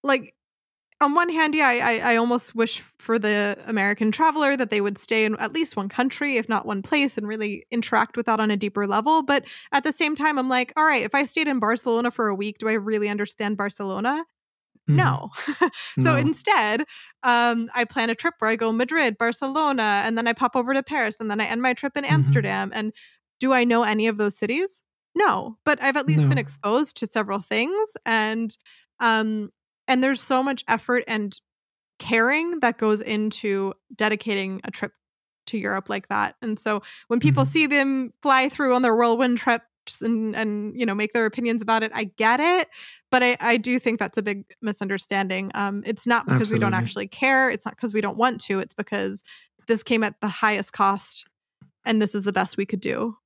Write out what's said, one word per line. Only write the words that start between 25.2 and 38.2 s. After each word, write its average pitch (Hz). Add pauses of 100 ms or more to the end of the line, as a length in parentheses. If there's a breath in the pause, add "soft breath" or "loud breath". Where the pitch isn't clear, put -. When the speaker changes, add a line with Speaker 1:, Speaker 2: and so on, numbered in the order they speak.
Speaker 1:
but 294
I've 269
at 277
least 151
been 135
Speaker 2:
No. -
Speaker 1:
exposed 233
to 226
several 202
things. 339 (100)
And, 220 (440 soft breath)
um, 220 (380)
and 254
there's 269
so 262
much 269
effort 240
and 208 (600)
caring 294
that 233
goes 214
into 208 (200)
dedicating 202
a 202
trip - (540)
to 220
Europe 196
like 202
that. -
And 214
so 208 (260 loud breath)
when 233
people 262
Speaker 2:
Mm-hmm. 139
Speaker 1:
see 311
them 269 (100)